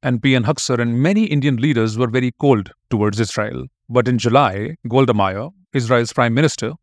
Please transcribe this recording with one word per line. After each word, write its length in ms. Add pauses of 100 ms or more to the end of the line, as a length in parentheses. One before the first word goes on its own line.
and 200
P 120
N 100
Huxer 360
and 200
many 240
Indian 320
leaders 400
were 120
very 320
cold 300 (200)
towards 300
Israel. 460 (220)
But 200
in 100
July, 580 (120)
Golda 260
Meir, 360 (220)
Israel's 400
prime 220
minister 380 (100)